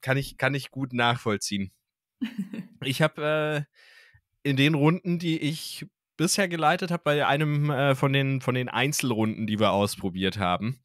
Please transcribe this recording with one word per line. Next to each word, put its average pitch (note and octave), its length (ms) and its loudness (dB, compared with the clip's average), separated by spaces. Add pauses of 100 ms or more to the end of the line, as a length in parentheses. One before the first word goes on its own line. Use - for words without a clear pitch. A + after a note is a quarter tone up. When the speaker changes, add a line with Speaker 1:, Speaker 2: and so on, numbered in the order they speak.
Speaker 1:
kann C3 160 0
ich, - 180 -8
kann C3+ 180 0
ich C3+ 160 -6
gut C3+ 220 -8
nachvollziehen. A2+ 800 -2 (480)
Speaker 2:
<laughs> - 640 -10
Speaker 1:
Ich C3 160 -2
hab, D#3 180 0
äh, D3+ 440 0 (800)
in C#3 140 0
den C#3+ 180 4
Runden, E3 440 2
die E3 200 -2
ich - 480 -6 (300)
bisher F3+ 320 2
geleitet E3+ 420 0
hab, E3+ 120 -2
bei D3 240 2
einem, D3 440 2
äh, C#3 240 2
von C3+ 180 0
den, C3+ 300 0
von B2+ 120 0
den B2+ 140 -2
Einzelrunden, A2+ 760 0
die G#2 120 -2
wir G#2 140 4
ausprobiert F#2+ 680 0
haben, F#2+ 460 0